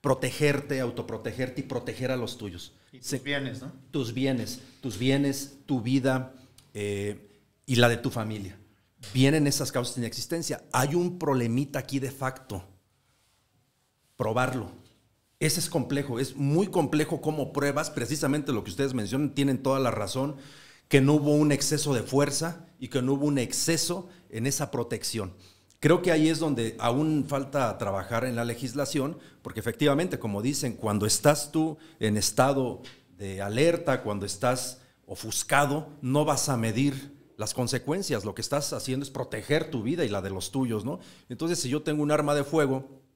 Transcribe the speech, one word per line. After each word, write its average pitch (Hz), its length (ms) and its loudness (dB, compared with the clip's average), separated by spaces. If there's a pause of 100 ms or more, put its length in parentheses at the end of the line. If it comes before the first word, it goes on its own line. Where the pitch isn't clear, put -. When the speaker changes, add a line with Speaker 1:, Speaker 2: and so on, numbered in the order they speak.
Speaker 1:
protegerte, 139 800 0
autoprotegerte 127 800 -6
y - 20 -6
proteger 123 480 -4
a 131 40 0
los 120 220 -6
tuyos. 87 360 -12 (180)
Speaker 2:
Y 131 60 -20
tus - 80 -14
Speaker 1:
Se-, 135 120 -4
Speaker 2:
bienes, 135 440 -4
¿no? 135 100 -14 (180)
Speaker 1:
tus 123 220 -4
bienes, 127 480 -2 (200)
tus 107 180 -8
bienes, 139 680 0
tu 131 140 0
vida, 127 540 0 (400)
eh, 101 540 -4 (380)
y 123 100 2
la 120 120 10
de 117 80 4
tu 117 140 -2
familia. 107 480 -6 (560)
Vienen 143 320 6
esas 135 260 -2
causas 120 220 -2
de 127 80 -4
inexistencia. 127 720 -6
Hay 139 220 2
un 180 240 0
problemita 135 600 0
aquí 135 200 -4
de 131 120 -4
facto. 127 540 -8 (1500)
Probarlo. 117 540 -2 (680)
Ese - 220 0
es - 100 -4
complejo, 139 480 -2
es - 180 -4
muy 147 300 2
complejo 156 560 0
cómo 139 300 -2
pruebas, 143 360 0
precisamente 143 640 -2
lo 107 100 0
que 104 80 -10
ustedes 131 220 -2
mencionan, 131 420 -2
tienen 135 280 2
toda 135 180 2
la 123 100 2
razón, 127 460 -2 (520)
que 139 120 8
no 143 140 6
hubo 147 200 4
un 151 180 6
exceso 143 420 0
de 110 80 2
fuerza 147 640 0 (120)
y 131 100 -10
que 131 120 0
no 131 140 2
hubo 139 100 0
un 147 140 2
exceso 165 720 -2 (180)
en 113 180 -4
esa 139 240 -2
protección. 110 640 -4 (460)
Creo 170 240 6
que 180 100 4
ahí 156 160 6
es 160 120 2
donde 117 380 0
aún 147 480 2
falta 135 520 0
trabajar 104 480 -2
en 120 100 -2
la 117 80 0
legislación, 135 720 -2 (240)
porque - 200 -8
efectivamente, 143 580 2
como 101 240 -4
dicen, 131 320 -2
cuando 107 320 0
estás 147 460 4
tú 160 260 0 (220)
en 107 180 2
estado 127 640 2 (340)
de 98 240 -8
alerta, 135 640 0
cuando 101 240 -4
estás - 560 -4 (240)
ofuscado, 143 840 0 (140)
no 143 240 2
vas 147 240 0
a 127 80 2
medir 131 560 0 (240)
las 107 160 -6
consecuencias. 131 720 -2
Lo 104 80 -6
que 117 80 -8
estás 143 320 -2
haciendo 131 300 -4
es 135 60 -12
proteger 131 600 -2
tu 120 120 -4
vida 156 220 0
y 110 60 0
la 101 100 0
de 95 80 -6
los 95 220 -6
tuyos, 117 340 -2
¿no? 151 160 -6 (300)
Entonces, 165 280 -2
si 127 120 -4
yo 147 100 0
tengo 151 220 0
un 147 80 2
arma 147 240 4
de 143 100 2
fuego 135 560 0 (160)